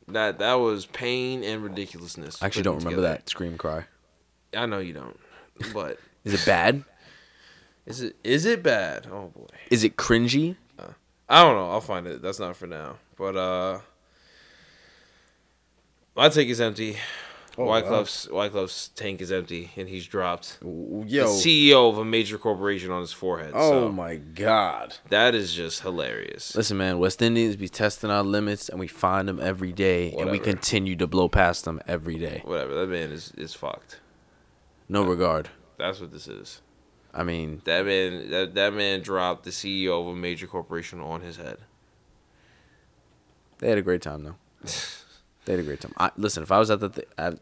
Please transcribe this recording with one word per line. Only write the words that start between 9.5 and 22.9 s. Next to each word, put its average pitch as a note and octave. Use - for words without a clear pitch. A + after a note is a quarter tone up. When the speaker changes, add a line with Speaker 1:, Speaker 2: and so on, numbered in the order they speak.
Speaker 2:
Is A#2
it G#2+
cringy? B2+
Speaker 1:
Uh, G1+
I D#3+
don't C#3+
know. F#2
I'll G#2
find F2+
it. C#2
That's F#2
not F2+
for -
now. D#2
But, F#2+
uh, F#2
my C3+
take D3+
is A#2+
empty. G#2+
Speaker 2:
Oh, B2
wow. A2+
Speaker 1:
Wyclef's, G#2
Wyclef's G2
tank G2
is F2+
empty, F2+
and F#2+
he's F#2
dropped F2+
Speaker 2:
W-, F2
Speaker 1:
the G#2+
Speaker 2:
yo. C3
Speaker 1:
C D3
E C#3
O B2+
of G#2+
a A2
major A2
corporation G2